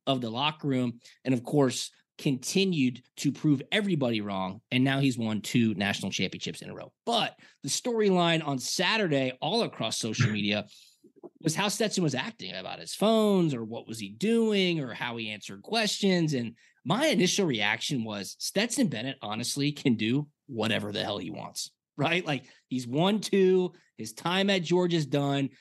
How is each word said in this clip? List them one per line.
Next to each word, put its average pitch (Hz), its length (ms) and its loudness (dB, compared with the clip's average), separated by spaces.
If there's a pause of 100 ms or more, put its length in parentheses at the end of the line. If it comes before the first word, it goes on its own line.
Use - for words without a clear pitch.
of 135 140 2
the 117 100 -4
locker 151 380 -2
room 127 320 0 (240)
and, 131 100 2
of 120 80 -2
course, - 480 2 (280)
continued 143 840 0 (140)
to 143 160 0
prove 139 300 2 (100)
everybody 151 480 0
wrong. 98 400 -6 (100)
And 127 140 2
now 135 160 2
he's 135 160 2
won 110 240 -2
two 113 340 2
national 101 360 -2
championships 92 520 -6
in 98 80 -14
a 101 40 -12
row. - 180 -14 (140)
But 208 280 -2 (280)
the 143 60 -8
storyline 180 800 2
on 139 120 -2
Saturday 160 840 0
all 196 220 0
across 113 360 -4
social 110 320 0
media 104 360 0 (760)
was 156 140 -2
how 202 140 -2
Stetson 202 360 0
was 147 100 0
acting 123 400 -8
about 90 260 -10
his - 140 -12
phones 202 600 4
or 117 100 -6
what 113 240 -10
was 113 100 -10
he 98 120 -8
doing 196 680 2
or 120 120 -6
how 120 240 -6
he 110 140 -6
answered 104 320 -12
questions. 190 720 2
And 117 220 -2 (280)
my 220 220 2
initial 185 400 4
reaction 113 580 0
was 104 340 -6
Stetson 233 500 0
Bennett 131 340 -6
honestly 123 500 -2
can 143 220 2
do 117 320 0 (200)
whatever 107 460 -2
the 101 120 -2
hell 101 140 -4
he 90 120 -8
wants, - 400 -10 (300)
right? 170 260 0
Like, 139 200 -4 (200)
he's 127 220 -4
one 180 320 2
two. 185 520 4 (240)
His 110 180 -10
time 190 340 0
at 196 140 4
Georgia's 170 440 2
done. 139 440 0 (100)